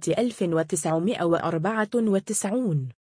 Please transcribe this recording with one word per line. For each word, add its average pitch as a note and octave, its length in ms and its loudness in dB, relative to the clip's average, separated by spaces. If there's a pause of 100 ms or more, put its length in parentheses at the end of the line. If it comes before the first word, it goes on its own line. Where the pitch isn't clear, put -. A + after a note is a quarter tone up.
ألف A3 340 0
وتسعمائة E3 800 0
وأربعة E3+ 720 0
وتسعون. G3+ 920 0 (120)